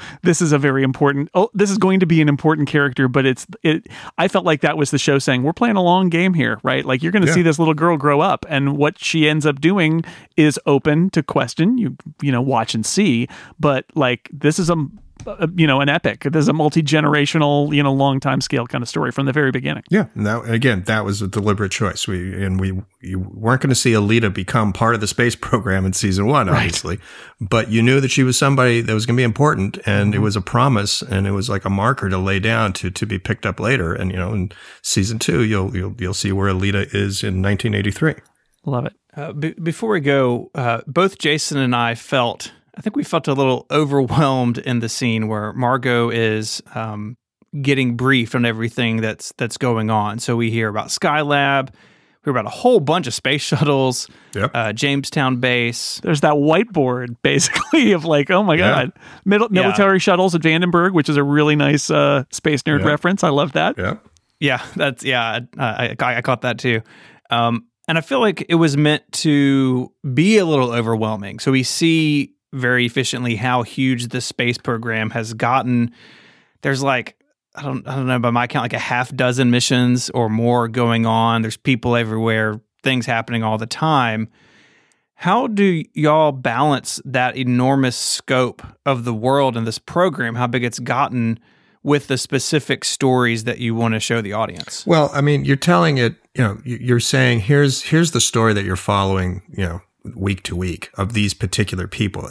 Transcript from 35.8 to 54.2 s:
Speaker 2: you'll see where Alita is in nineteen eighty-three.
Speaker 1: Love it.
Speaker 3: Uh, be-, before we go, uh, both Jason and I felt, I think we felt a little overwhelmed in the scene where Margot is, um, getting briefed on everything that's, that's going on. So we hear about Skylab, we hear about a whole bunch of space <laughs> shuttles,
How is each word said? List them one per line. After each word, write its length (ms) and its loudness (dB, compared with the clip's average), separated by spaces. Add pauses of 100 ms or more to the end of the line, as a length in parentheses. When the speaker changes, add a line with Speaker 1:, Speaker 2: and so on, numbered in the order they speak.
Speaker 2:
you'll 140 -6
see 180 -4
where 220 0
Alita 420 -2
is 280 -4
in 180 -2
nineteen 340 -2
eighty-three. 400 -2 (500)
Speaker 1:
Love 200 -4
it. 80 -10 (220)
Speaker 3:
Uh, 180 -12
be-, 280 -6
before 280 -4
we 100 0
go, 560 0
uh, 320 -2
both 300 0
Jason 400 -2
and 180 0
I 200 0
felt, 560 -4 (240)
I 60 -16
think 140 -6
we 80 -4
felt 240 -4
a 60 0
little 380 0
overwhelmed 880 2
in 200 -4
the 100 -4
scene 380 -2
where 260 -6
Margot 560 0
is, 520 -2 (140)
um, 400 -10 (460)
getting 340 2
briefed 400 0
on 100 2
everything 520 -2
that's, 400 -6
that's 200 -6
going 320 0
on. 300 -2
So 160 -2
we 160 0
hear 180 -2
about 200 -6
Skylab, 800 0
we 60 -20 (500)
hear 60 -2
about 140 -2
a 100 -10
whole 240 4
bunch 280 0
of 60 -6
space 280 -2
<laughs> 20 -6
shuttles, 640 0 (280)